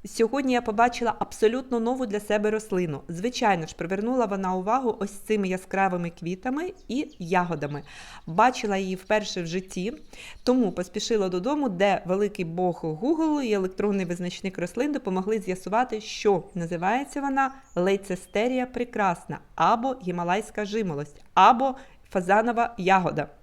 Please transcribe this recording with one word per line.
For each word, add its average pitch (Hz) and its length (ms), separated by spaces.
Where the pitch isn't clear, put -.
Сьогодні 254 480
я 240 100
побачила 233 560
абсолютно 233 600
нову 254 260
для 208 140
себе 208 300
рослину. 180 580
Звичайно 185 580
ж, - 100
привернула 214 500
вона 190 280
увагу 220 460
ось 196 100
цими 202 380
яскравими 185 640
квітами 254 640
і 254 300
ягодами. 165 640
Бачила 214 500
її 185 180
вперше 196 480
в 165 40
житті, 185 460
тому 247 280
поспішила 202 560
додому, 247 400
де 190 380
великий 196 380
бог 175 400
Google 294 580
і 226 100
електронний 196 540
визначник 180 520
рослин 247 340
допомогли 202 460
з'ясувати, 208 640
що 202 420
називається 185 680
вона 180 340
лейцестерія 196 920
прекрасна 214 720
або 233 480
гімалайська 180 600
жимолость, 190 580
або 240 400
фазанова 220 680
ягода. 175 500